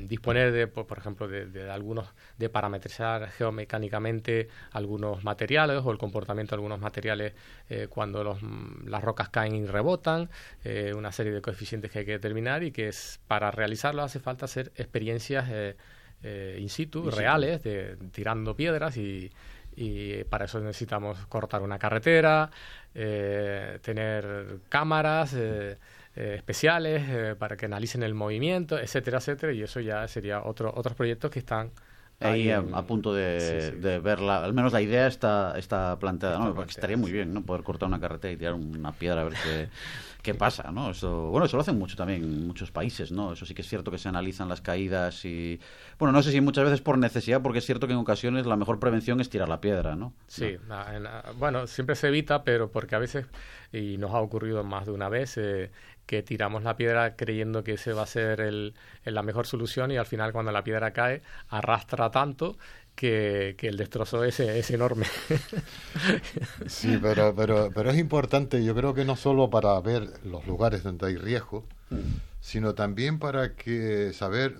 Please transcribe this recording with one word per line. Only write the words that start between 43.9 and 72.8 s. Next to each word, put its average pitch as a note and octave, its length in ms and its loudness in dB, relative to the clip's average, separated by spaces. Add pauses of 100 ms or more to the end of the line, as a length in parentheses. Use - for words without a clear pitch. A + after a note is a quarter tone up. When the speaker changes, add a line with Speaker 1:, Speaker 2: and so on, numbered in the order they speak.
Speaker 2:
se F#2 120 -6
analizan F#2 400 -2
las F2+ 120 -4
caídas F2+ 640 0
y, E2+ 340 -4 (380)
bueno, C#3+ 140 6
no C#3+ 100 10
sé C#3+ 100 6
si C#3 100 6
muchas C#3 240 6
veces C#3+ 160 4
por C#3 180 4
necesidad, A#2+ 420 4
porque B2 180 2
es A#2+ 60 -2
cierto C3 220 0
que B2 60 2
en B2 60 2
ocasiones A#2+ 460 2
la A2+ 120 2
mejor G#2+ 220 2
prevención A#2+ 420 2
es B2 80 -2
tirar F#2+ 200 0
la D#2+ 120 0
piedra, F2 340 2
¿no? A#2+ 180 -6 (140)
Speaker 1:
Sí, G2+ 300 -4 (100)
Speaker 2:
¿No? G#2+ 80 -10
Speaker 1:
a-, G#2 200 -8
en, G#2 120 -6
a-, A2+ 160 -10 (160)
bueno, C3 260 0
siempre C3 300 -2
se C#3+ 140 2
evita, D3 340 2
pero A#2 260 4
porque A2 240 -4
a A2 60 4
veces, C3 260 -2 (460)
y G#2 260 -4
nos G2 140 -2
ha A#2 80 2
ocurrido A2 440 -2
más G2 220 -4
de G#2+ 60 -6
una G2 180 -2
vez, B2+ 280 -2
eh, G2+ 340 -2 (360)
que G#2+ 160 0
tiramos G#2+ 400 0
la A2+ 120 0
piedra A#2 400 2
creyendo A2 480 -2
que A2 100 -2
ese A2+ 200 -4
va G#2+ 100 0
a - 40 -4
ser A2 340 0
el, G#2 320 -2 (320)
el, A2+ 100 -4
la G#2+ 80 0
mejor A2 240 -2
solución B2+ 440 -2
y C3 60 0
al A#2 100 0
final A2 260 -2
cuando A2 180 -2
la G#2 100 2
piedra A2 300 0
cae B2 300 2 (260)
arrastra A2+ 640 2
tanto C#3+ 460 0 (380)
que, G2+ 640 2
que A#2 120 -2
el G2+ 80 -4
destrozo A2+ 480 0
es, B2+ 160 2
es A2+ 300 2
enorme. A#2 340 4 (240)
<laughs> - 1400 -2
Speaker 3:
Sí, A2 340 2
pero, G#2+ 340 6
pero, G#2+ 380 4
pero A2+ 180 2
es D3 60 6
importante, C#3 640 4
yo A2 120 4
creo B2+ 180 2
que C3 120 2
no C3 100 2
solo C3+ 340 6
para G#2 320 6
ver A2 280 0 (160)
los F2 220 -8
lugares G#2 360 4
donde F#2+ 240 -2
hay F#2 100 0
riesgo, G#2+ 480 -4 (260)
Speaker 2:
Mm. G#2 60 -2 (420)
Speaker 3:
sino A2 340 0
también A2 460 0